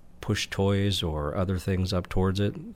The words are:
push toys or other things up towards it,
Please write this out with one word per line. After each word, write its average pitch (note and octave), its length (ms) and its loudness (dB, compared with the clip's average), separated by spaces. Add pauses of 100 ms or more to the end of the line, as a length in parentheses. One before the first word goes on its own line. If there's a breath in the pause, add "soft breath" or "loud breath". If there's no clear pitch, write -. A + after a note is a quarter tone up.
(220)
push - 280 -2
toys G2 540 2
or D2+ 320 -2
other F#2 240 0
things F#2 320 0
up F2+ 160 0
towards F#2+ 320 2
it, G2+ 160 0 (200)